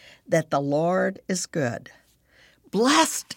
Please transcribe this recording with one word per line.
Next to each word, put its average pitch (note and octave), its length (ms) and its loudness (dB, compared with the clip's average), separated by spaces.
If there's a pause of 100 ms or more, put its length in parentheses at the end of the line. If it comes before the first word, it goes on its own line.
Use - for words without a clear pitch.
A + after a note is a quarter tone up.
(260)
that D#3+ 240 0
the D3 100 0
Lord F3 680 0
is F#3 180 -4
good. B2 440 -4 (840)
Blessed C#4+ 640 2